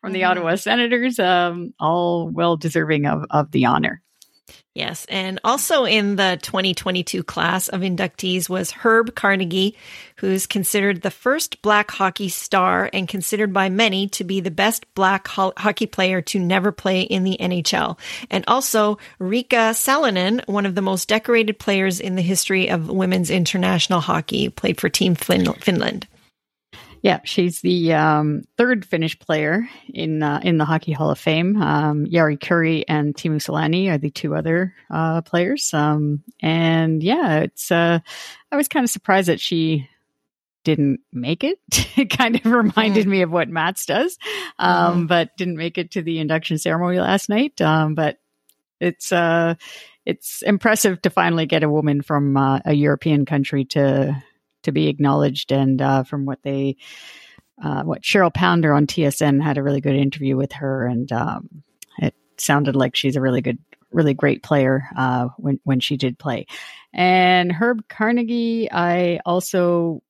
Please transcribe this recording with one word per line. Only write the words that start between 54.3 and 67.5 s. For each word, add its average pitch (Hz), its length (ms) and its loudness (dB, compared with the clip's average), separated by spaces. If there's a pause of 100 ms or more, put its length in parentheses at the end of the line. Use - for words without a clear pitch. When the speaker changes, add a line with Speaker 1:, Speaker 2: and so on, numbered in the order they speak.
Speaker 1:
to 151 100 -2
be 151 160 2
acknowledged. 143 640 0
And, 135 280 2
uh, 135 220 2
from 139 240 -6
what 135 160 -8
they, 139 340 -4 (880)
uh, 147 180 -4
what - 200 -4
Cheryl 185 300 2
Pounder 170 420 4
on 147 120 4
T 151 200 0
S 143 160 0
N 143 180 4
had 147 160 0
a 143 60 -4
really 139 180 0
good 139 160 0
interview 139 400 0
with 139 160 -2
her, 135 320 -4
and, 123 280 -4
um, - 500 -6 (340)
it - 180 -4 (220)
sounded 143 400 0
like 135 180 0
she's 135 220 -2
a 131 60 -2
really 131 180 0
good, 127 160 -4 (340)
really 156 220 2
great 139 300 0
player, 135 520 0
uh, 127 340 -2 (100)
when, 143 260 -2
when 131 160 2
she 147 160 -4
did 127 220 -4
play. 127 260 -6 (480)
And 180 580 4